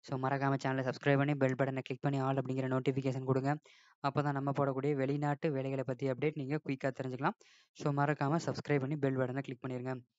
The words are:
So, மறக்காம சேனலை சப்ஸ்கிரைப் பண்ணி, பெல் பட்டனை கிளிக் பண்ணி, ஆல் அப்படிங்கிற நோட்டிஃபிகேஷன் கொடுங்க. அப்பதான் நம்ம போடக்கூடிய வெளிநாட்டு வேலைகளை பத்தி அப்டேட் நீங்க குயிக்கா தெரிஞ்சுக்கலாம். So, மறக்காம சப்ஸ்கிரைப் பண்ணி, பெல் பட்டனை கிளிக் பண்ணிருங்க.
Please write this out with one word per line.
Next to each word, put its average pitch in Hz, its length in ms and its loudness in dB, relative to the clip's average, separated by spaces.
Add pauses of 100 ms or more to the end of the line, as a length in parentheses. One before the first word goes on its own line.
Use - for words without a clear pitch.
So, 143 140 -4
மறக்காம 135 380 2
சேனலை 131 260 0
சப்ஸ்கிரைப் 135 340 2
பண்ணி, 143 180 2
பெல் 131 220 2
பட்டனை 131 240 0
கிளிக் - 220 -8
பண்ணி, 139 160 2
ஆல் 135 200 2
அப்படிங்கிற 131 300 -2
நோட்டிஃபிகேஷன் 131 560 0
கொடுங்க. 131 260 2 (520)
அப்பதான் 143 320 0
நம்ம 139 160 -2
போடக்கூடிய 139 440 0
வெளிநாட்டு 143 560 0
வேலைகளை 135 320 -2
பத்தி 131 260 -2
அப்டேட் 147 300 -2
நீங்க 139 200 -2
குயிக்கா 135 320 -2
தெரிஞ்சுக்கலாம். 131 460 -4 (400)
So, 151 180 -2
மறக்காம 143 480 2
சப்ஸ்கிரைப் 143 380 0
பண்ணி, 143 160 -2
பெல் 135 220 0
பட்டனை 127 240 -2
கிளிக் 131 200 -10
பண்ணிருங்க. 127 300 -4 (260)